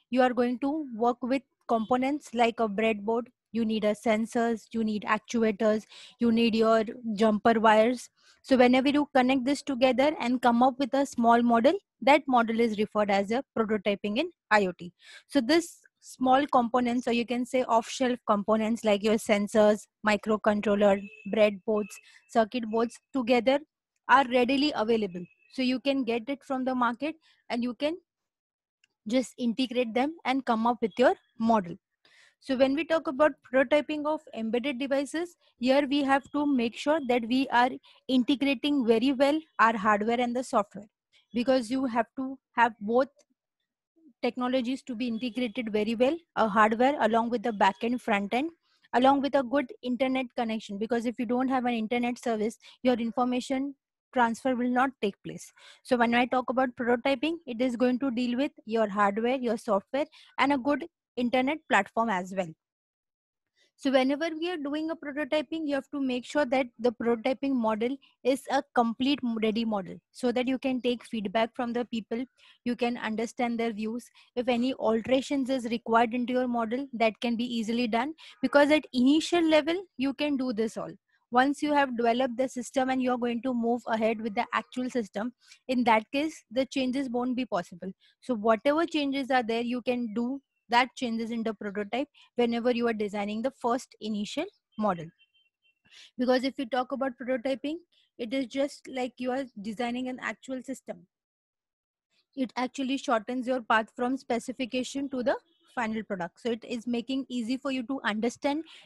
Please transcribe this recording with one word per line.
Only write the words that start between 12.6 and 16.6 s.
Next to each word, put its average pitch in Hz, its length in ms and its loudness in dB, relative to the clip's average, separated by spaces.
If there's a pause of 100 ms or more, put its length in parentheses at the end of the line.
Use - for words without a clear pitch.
is 214 180 0
referred 208 320 0
as 196 200 0
a 254 120 -2 (140)
prototyping 208 640 -2
in 349 120 -2 (200)
I 214 160 4
O 180 60 -4
T. 175 200 -14 (360)
So 285 120 2
this 311 380 0 (220)
small 262 480 0
components, 240 600 0